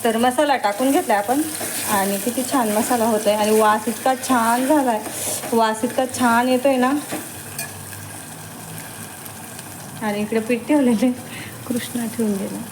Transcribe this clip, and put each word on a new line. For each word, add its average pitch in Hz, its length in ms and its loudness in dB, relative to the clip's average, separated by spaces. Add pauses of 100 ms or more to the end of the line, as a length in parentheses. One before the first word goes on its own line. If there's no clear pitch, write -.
तर 226 120 2
मसाला 254 400 4
टाकून 214 340 2
घेतला 277 240 2
आपण 233 260 2 (500)
आणि 196 280 2
किती 247 240 -2 (100)
छान 233 200 2
मसाला 220 320 2
होतोय 214 280 2
आणि 214 280 4
वास 220 280 4
इतका 233 260 0 (140)
छान 247 380 2
झालाय, 262 360 2 (500)
वास 220 320 2
इतका 254 200 0 (140)
छान 240 300 4
येतोय 254 280 4
ना. 254 160 2 (3000)
आणि 208 180 -2
इकडे 220 200 0
पीठ 233 180 0 (100)
ठेवलेले, 247 440 4 (560)
कृष्णा 233 380 -4
ठेवून 214 260 -2
गेला. 196 260 -4 (140)